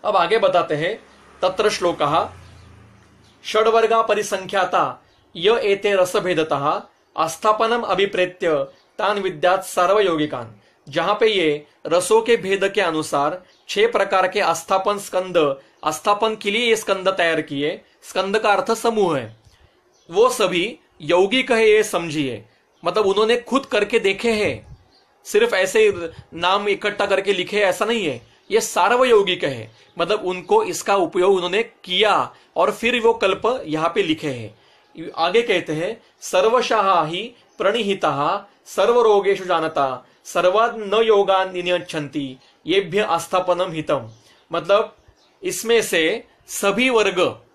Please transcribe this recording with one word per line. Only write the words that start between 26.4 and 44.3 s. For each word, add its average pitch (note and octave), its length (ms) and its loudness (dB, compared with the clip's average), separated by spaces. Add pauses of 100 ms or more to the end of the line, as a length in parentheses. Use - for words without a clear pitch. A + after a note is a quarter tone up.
इकट्ठा G3+ 360 -2
करके G3 280 0
लिखे, G#3 260 -4
ऐसा G3 260 0
नहीं A3 220 -2
है, A#2+ 300 -10 (140)
ये G3 100 2
सार्वयौगिक G#3+ 840 2
है, B2 280 -6 (280)
मतलब F3+ 260 -2
उनको, F#3 380 0
इसका F#3 320 -2
उपयोग F#3 400 2
उन्होंने F3+ 280 -2
किया F#3 720 0 (200)
और F#3+ 160 2
फिर A#3 300 -2
वो A3+ 120 4
कल्प G#3+ 520 -2
यहाँ D#3+ 300 -2
पे G3+ 80 0
लिखे D#3 260 -2
हैं। A2+ 280 -12 (600)
आगे F#3 240 2
कहते F3 320 -2
हैं, F#3 300 -6 (180)
"सर्वशः G3 840 2
ही G3 280 -8 (240)
प्रणिहितः F#3 840 -2 (220)
सर्वरोगेषु G3+ 800 2
जानता D#3 600 -2 (200)
सर्वान् G#3 720 0
न A3+ 80 4
योगान् F#3+ 500 2
नियच्छन्ति D#3+ 840 -6 (280)
येभ्य F#3 360 0
आस्थापनम F3 680 -2
हितम।" D3+ 380 -4 (440)